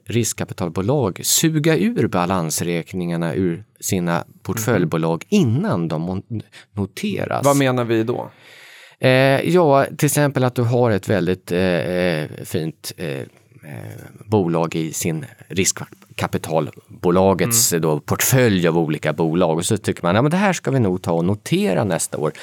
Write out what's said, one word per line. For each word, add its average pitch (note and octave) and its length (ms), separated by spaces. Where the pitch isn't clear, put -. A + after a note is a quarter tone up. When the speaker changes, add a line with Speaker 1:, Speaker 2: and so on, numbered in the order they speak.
Speaker 1:
riskkapitalbolag G2 1160
suga D#3+ 520
ur G#3+ 300
balansräkningarna E2+ 1300
ur F#2 300
sina F2 440
portföljbolag E2+ 880
Speaker 2:
Mm. F#3+ 180
Speaker 1:
innan A2+ 400
de D#2+ 220
mon-, G2+ 320
noteras. - 680
Speaker 2:
Vad C#3 120
menar B2+ 280
vi A2+ 200
då? A#2 260
Speaker 1:
Eh, C3 100
ja, D3 360
till D3+ 80
exempel C#3+ 380
att B2+ 100
du B2 80
har A#2+ 280
ett F#2+ 180
väldigt, F#2 440
eh, F2 80
eh, F2 680
fint, - 520
eh, E2+ 140
eh, C2+ 160
bolag E2+ 480
i D#2+ 180
sin D#2+ 340
riskkapitalbolagets, F2 1300
Speaker 2:
Mm. E2 100
Speaker 1:
då, D#2 180
portfölj G2 680
av E2 100
olika D#2 340
bolag, E2 460
och F2 60
så A2 120
tycker - 260
man, F2 120
ja, A2 80
men D3+ 80
det F3 60
här G3 160
ska - 180
vi C3+ 100
nog F#2 220
ta F2+ 100
och E2+ 120
notera E3 600
nästa E2 340
år. D2+ 140